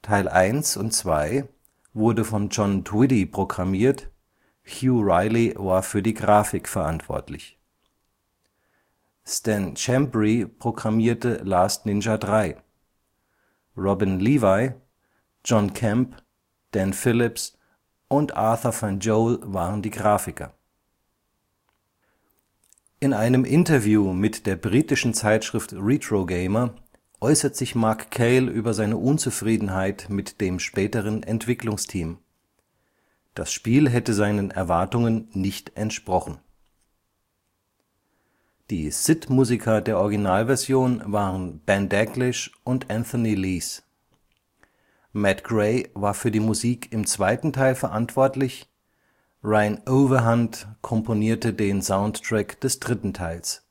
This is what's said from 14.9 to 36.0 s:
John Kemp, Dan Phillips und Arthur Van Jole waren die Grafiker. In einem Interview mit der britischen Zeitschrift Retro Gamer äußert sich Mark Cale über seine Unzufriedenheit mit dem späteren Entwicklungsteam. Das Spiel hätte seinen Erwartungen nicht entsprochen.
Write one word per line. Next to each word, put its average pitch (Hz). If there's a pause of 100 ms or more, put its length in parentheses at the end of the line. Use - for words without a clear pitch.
John 104
Kemp, 120 (480)
Dan 95
Phillips 117 (480)
und 147
Arthur 113
Van 98
Jole 113
waren 95
die 107
Grafiker. - (2500)
In 139
einem 120
Interview 107
mit 104
der 95
britischen 123
Zeitschrift 110
Retro 104
Gamer 92 (440)
äußert 139
sich -
Mark 110
Cale 123
über 113
seine 107
Unzufriedenheit 104
mit 98
dem 92
späteren 107
Entwicklungsteam. 107 (1160)
Das -
Spiel 135
hätte 120
seinen 101
Erwartungen 101
nicht 98
entsprochen. 92 (2250)